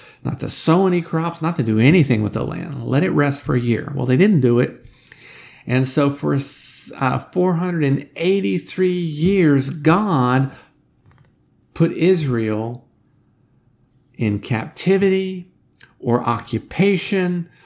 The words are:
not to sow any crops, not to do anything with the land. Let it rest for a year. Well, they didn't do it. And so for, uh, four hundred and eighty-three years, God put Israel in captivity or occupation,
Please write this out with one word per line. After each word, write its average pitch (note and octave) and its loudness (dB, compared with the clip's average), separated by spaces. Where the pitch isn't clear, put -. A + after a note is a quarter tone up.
not - -6
to A2 -8
sow F3 2
any F3+ 2
crops, E3 -6
not E3+ -2
to C3 0
do A2 0
anything C3 4
with G#2 -4
the B2 -4
land. A#2+ -8
Let C3+ 0
it F#3+ 0
rest C#3+ 0
for C#3+ -2
a B2 0
year. A#2+ -2
Well, C3 -4
they B2+ 2
didn't F#3 4
do A#2+ 4
it. - -4
And B2+ 0
so C#3+ 0
for, C#3+ -2
uh, C3 -2
four F3+ 0
hundred E3+ -2
and C#3 0
eighty-three F#3 0
years, D#3+ 2
God C#3+ 2
put D#3+ 2
Israel A#2+ 0
in G#2 -2
captivity F#3+ -2
or A#2+ 0
occupation, F3+ -2